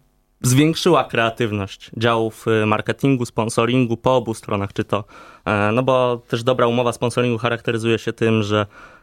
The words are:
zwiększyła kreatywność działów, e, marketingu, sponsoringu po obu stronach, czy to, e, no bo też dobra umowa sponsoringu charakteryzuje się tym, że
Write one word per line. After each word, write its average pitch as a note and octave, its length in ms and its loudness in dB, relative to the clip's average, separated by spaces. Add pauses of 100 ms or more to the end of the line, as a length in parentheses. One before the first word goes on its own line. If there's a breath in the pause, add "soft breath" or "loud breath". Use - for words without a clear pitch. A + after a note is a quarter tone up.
(420)
zwiększyła D3 600 2
kreatywność A2+ 920 -4
działów, A2+ 480 0 (180)
e, G#2+ 40 0
marketingu, B2+ 600 0
sponsoringu A#2 720 0
po B2+ 200 2
obu A2+ 180 -2
stronach, G2+ 380 -6
czy G#2+ 120 -4
to, G#2 200 -4 (400 loud breath)
e, G#2 280 0
no B2+ 100 0
bo B2+ 460 0
też A#2 140 -4
dobra B2 240 2
umowa A#2+ 260 0
sponsoringu B2 460 -2
charakteryzuje A#2 600 -2
się A2+ 140 -6
tym, A2+ 300 2
że G#2 240 0 (360 loud breath)